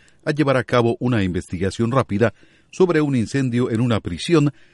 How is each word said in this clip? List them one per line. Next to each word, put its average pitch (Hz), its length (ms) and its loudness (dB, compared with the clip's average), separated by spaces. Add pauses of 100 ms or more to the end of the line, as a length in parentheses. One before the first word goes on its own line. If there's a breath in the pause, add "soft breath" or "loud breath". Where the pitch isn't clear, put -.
(260 soft breath)
a 156 60 0
llevar 139 260 0
a 113 60 -2
cabo 117 360 2
una 120 240 0
investigación 92 680 -2
rápida 113 440 0 (360 soft breath)
sobre 175 300 2
un 143 160 0
incendio 123 540 -2
en 110 100 -2
una 117 200 0
prisión 147 520 0 (220 soft breath)